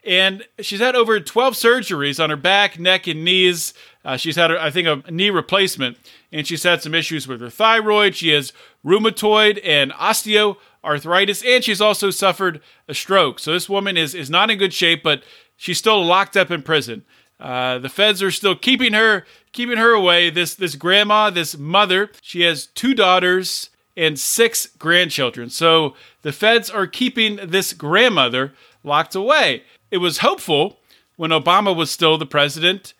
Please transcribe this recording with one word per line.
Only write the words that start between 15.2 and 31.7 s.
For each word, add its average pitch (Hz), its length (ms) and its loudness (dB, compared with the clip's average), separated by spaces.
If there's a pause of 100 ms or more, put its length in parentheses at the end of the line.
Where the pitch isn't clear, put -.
she's 175 220 -6
still 214 260 2
locked 190 320 2
up 175 140 0
in 165 100 -6
prison. 131 440 -4 (340)
Uh, 127 400 -4
the 127 100 -10
feds 202 320 0
are 190 100 0
still 190 240 -2
keeping 247 380 0
her, 214 320 2 (280)
keeping 240 240 -4
her 226 140 4
away. 175 380 4
This, 165 260 -4
this 170 200 -6
grandma, 208 540 2
this 170 280 -6
mother, 190 540 0 (100)
she - 200 -6
has 170 260 0
two 262 260 -2
daughters 185 760 2 (260)
and 156 240 -2
six - 480 0 (100)
grandchildren. 143 720 -2
So 165 440 2 (300)
the 147 80 -6
feds 226 380 2
are 202 180 -4
keeping 220 540 -2
this 185 320 -4
grandmother 147 800 0 (300)
locked 151 320 -2
away. 208 480 0 (280)
It 190 60 -4
was 175 220 -2
hopeful 220 600 0 (380)
when 165 140 -4
Obama 175 440 2